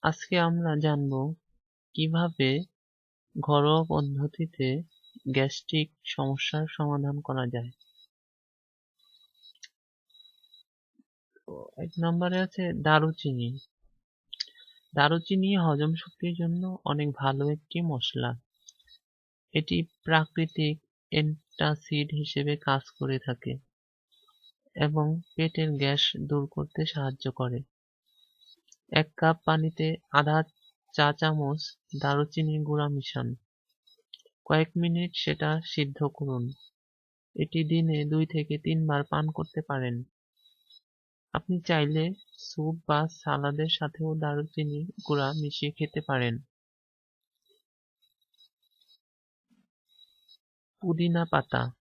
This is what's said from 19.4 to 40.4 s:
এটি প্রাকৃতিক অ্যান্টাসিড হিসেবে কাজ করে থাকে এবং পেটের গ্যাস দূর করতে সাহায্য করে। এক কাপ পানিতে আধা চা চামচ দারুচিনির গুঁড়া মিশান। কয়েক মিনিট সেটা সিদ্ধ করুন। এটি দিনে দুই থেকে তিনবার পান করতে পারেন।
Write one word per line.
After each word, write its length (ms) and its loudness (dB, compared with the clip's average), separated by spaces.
এটি 300 0
প্রাকৃতিক 760 0
অ্যান্টাসিড 1040 0
হিসেবে 420 -2
কাজ 340 -2
করে 280 -2
থাকে 560 -8
এবং 440 0
পেটের 340 0
গ্যাস 500 0
দূর 260 -2
করতে 400 -4
সাহায্য 460 -4
করে। 280 -4
এক 240 2
কাপ 280 4
পানিতে 520 0
আধা 320 4
চা 200 4
চামচ 480 0
দারুচিনির 600 0
গুঁড়া 260 0
মিশান। 460 -4
কয়েক 320 4
মিনিট 380 0
সেটা 500 0
সিদ্ধ 400 -2
করুন। 460 -4
এটি 300 -2
দিনে 400 2
দুই 220 2
থেকে 320 -2
তিনবার 460 0
পান 260 0
করতে 300 -6
পারেন। 420 -4